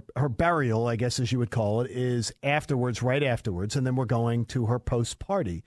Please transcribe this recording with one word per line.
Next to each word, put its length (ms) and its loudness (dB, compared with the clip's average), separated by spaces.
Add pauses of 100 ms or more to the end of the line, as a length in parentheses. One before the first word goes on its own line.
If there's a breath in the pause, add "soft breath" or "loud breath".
(160)
her 140 2
burial, 580 2
I 80 0
guess 240 0
as 120 -2
you 80 2
would 120 0
call 300 2
it, 100 -4
is 400 -2 (120)
afterwards, 580 0
right 220 2
afterwards, 520 -2
and 100 0
then 100 0
we're 100 0
going 400 0
to 220 -2
her 120 0
post 400 -2
party, 480 -4